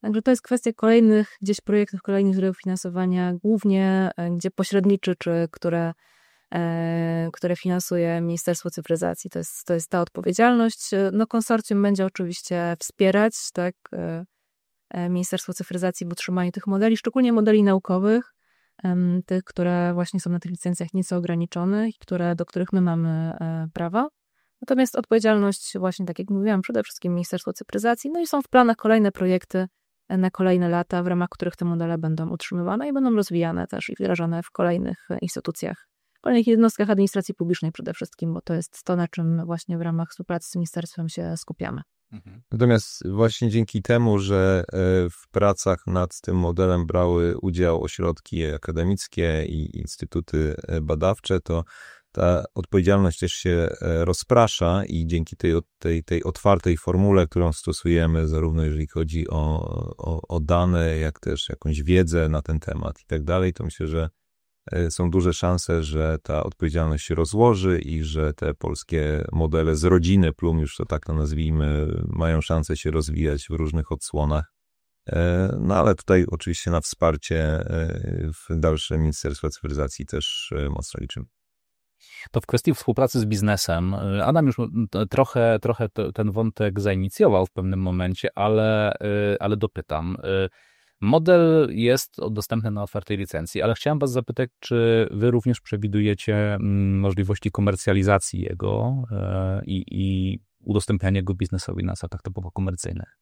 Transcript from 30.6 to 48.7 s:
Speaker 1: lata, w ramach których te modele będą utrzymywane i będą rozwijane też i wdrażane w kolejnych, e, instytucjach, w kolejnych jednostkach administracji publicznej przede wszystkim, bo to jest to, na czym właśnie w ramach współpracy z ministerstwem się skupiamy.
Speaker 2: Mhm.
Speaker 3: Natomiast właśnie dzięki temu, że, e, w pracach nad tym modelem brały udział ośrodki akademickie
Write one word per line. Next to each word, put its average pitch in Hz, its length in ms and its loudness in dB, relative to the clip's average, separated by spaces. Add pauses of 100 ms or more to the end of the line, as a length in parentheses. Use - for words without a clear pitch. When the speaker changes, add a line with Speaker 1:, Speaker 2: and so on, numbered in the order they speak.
Speaker 1:
lata, 175 340 -2
w 180 40 -2
ramach 180 220 0
których - 280 -6
te - 80 -4
modele 170 340 -2
będą 160 300 -2
utrzymywane 185 600 -4
i 285 40 -4
będą 262 220 2
rozwijane 170 520 0
też - 220 -8
i - 60 -8
wdrażane 170 480 -2
w - 80 -14
kolejnych, 175 600 -2
e, - 80 -6
instytucjach, - 720 -8 (240)
w - 80 -20
kolejnych 233 260 2
jednostkach 226 440 4
administracji 196 440 0
publicznej 170 380 -2
przede - 220 -10
wszystkim, 165 400 -6
bo 170 60 -6
to - 140 -6
jest - 300 -8
to, 180 120 0
na 175 120 0
czym 165 380 -2
właśnie 170 320 -6
w - 20 -4
ramach 165 300 -2
współpracy 175 400 -8
z - 40 -16
ministerstwem 170 540 -6
się 165 280 -8
skupiamy. - 440 -10 (320)
Speaker 2:
Mhm. 104 380 -20
Speaker 3:
Natomiast 113 580 2
właśnie 110 420 2
dzięki 107 320 0
temu, 117 360 4
że, 95 540 2
e, 92 380 2
w - 200 -20
pracach 98 560 2
nad 90 340 -2
tym 92 160 -2
modelem 87 500 2
brały 87 520 2
udział 87 440 0
ośrodki 82 640 -4
akademickie 82 1000 -2